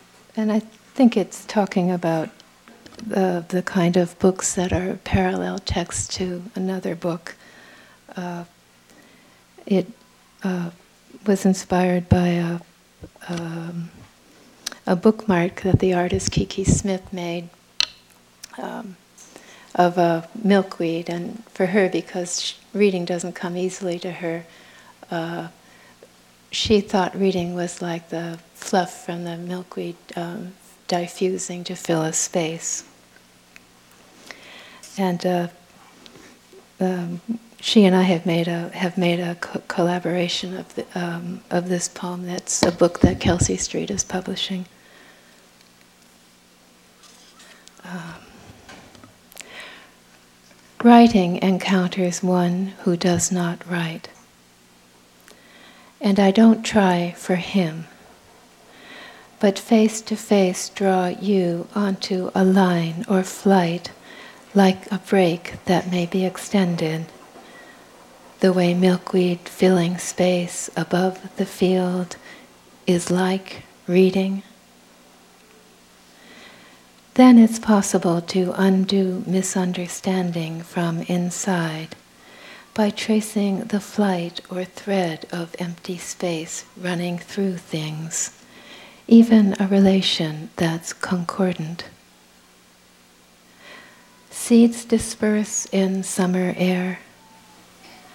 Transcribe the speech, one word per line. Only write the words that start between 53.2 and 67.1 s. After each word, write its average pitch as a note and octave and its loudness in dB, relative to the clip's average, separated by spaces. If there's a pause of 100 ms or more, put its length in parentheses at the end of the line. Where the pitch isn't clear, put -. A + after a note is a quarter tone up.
not F3 -2 (100)
write. E3+ -6 (1900)
And G3+ 4
I G3 8
don't A3 6
try F3+ 2
for - -2
him, E3 -2 (1500)
but G3 2
face A3 4
to - -6
face G3 2
draw F#3 2
you F3+ 0
onto F#3+ -2
a F#3+ 4
line F3+ 4
or F#3+ 2
flight, F3+ 2 (640)
like F#3+ 4
a F#3+ -2
break F3+ 0 (100)
that F3+ 0
may F3 0
be F#3 -2
extended, E3+ -2 (1300)